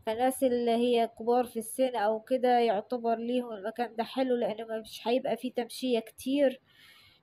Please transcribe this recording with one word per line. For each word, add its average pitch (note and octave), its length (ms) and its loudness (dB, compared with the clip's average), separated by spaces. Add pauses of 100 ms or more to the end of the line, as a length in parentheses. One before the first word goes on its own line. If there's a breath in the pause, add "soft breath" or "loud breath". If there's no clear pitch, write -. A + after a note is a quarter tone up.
فالناس B3 380 0
اللي A#3+ 280 2
هي A#3 360 4 (120)
كبار A#3+ 260 2
في A3+ 140 -8
السن B3 360 -2
أو A3 240 0
كده B3 400 2
يعتبر A#3 560 0
ليهم A#3+ 360 -2
المكان A3 440 -6
ده A3 80 -4
حلو، B3+ 320 -2
لأنه A3 440 -4
مش - 280 -10
هيبقى A#3 300 0
فيه B3+ 160 -8
تمشية A#3+ 460 -2
كتير، C4 640 0 (600 soft breath)